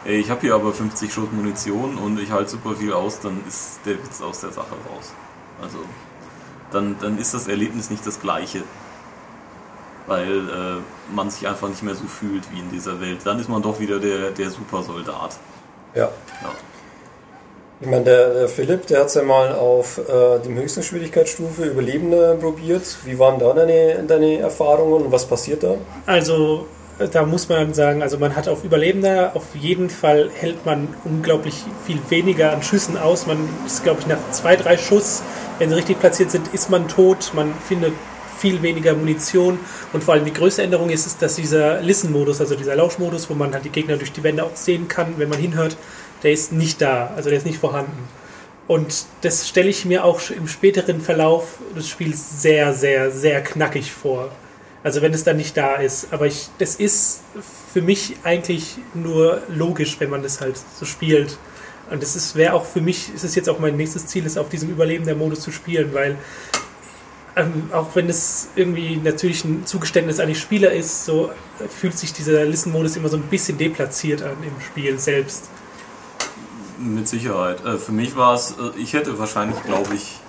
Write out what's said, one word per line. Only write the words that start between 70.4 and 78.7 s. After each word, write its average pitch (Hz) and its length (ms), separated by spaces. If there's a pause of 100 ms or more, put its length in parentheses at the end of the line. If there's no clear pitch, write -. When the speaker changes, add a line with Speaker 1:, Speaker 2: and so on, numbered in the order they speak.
Speaker 3:
ist, - 340
so 160 260 (480)
fühlt 170 180
sich - 160
dieser 151 320
Listen-Modus 160 500
immer 156 140
so 156 80
ein 147 60
bisschen 170 340
deplatziert 151 640
an 143 220
im 139 200
Spiel 139 360
selbst. 139 500 (1300)
Speaker 1:
Mit 110 280
Sicherheit. 95 560
Äh, 113 140
für - 140
mich 117 240
war's, 123 420
äh, 120 220